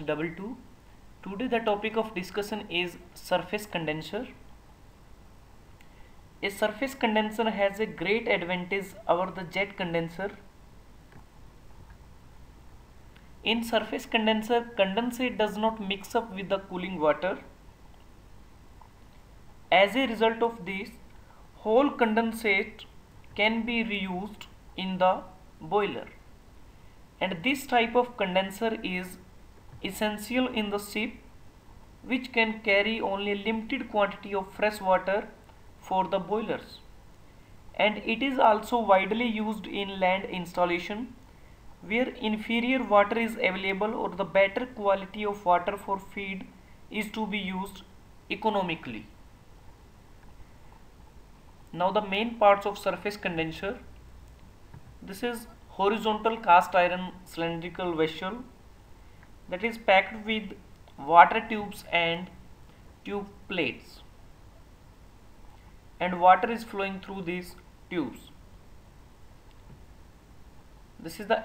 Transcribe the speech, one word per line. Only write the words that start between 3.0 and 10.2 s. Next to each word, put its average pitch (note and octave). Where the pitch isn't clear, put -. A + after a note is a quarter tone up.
surface F#3
condenser. D#3+
A G3
surface G#3+
condenser A3
has G3
a A3
great G3+
advantage F3+
over F3+
the F3+
jet F#3+
condenser. E3+